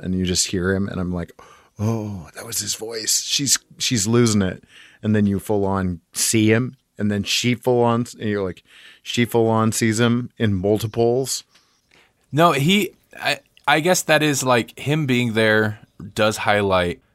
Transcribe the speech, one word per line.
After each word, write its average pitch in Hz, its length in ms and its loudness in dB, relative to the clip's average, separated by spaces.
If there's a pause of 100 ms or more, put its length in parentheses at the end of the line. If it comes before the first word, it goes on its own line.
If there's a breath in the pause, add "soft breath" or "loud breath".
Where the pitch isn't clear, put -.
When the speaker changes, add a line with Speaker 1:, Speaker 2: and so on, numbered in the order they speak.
Speaker 1:
and 92 140 -4
you 92 100 -2
just 92 220 -2
hear 95 260 -2
him, 98 140 -2
and 90 120 -8
I'm 90 120 -4
like, 87 180 -8 (480 loud breath)
"Oh, 104 560 -4
that - 100 -16
was 117 140 -8
his 104 160 -6
voice. 110 480 -6
She's, - 340 0 (220)
she's 107 300 -2
losing 113 340 4
it." 92 220 -4 (360 loud breath)
And 107 140 0
then 104 100 4
you 98 140 2
full 101 260 -2
on 95 360 -2 (120)
see 107 380 2
him, 123 260 0 (220)
and 104 100 -2
then 104 140 -2
she 120 320 -2
full 120 300 2
on, 117 220 0 (120)
and 113 100 -6
you're 101 140 -2
like, 92 220 -8 (360 loud breath)
she - 240 -2
full 113 220 2
on 113 240 2
sees 110 300 0
him 120 380 0
in 107 160 0
multiples. 113 880 -2 (880 soft breath)
Speaker 2:
No, 165 180 4
he, 160 460 0 (200)
I, 139 220 -4 (300)
I 147 100 4
guess 175 240 2
that 151 220 2
is, 147 180 0
like, 123 340 0
him 151 300 -2
being 123 280 0
there 107 440 2 (360)
does 107 240 2
highlight 95 640 0 (140)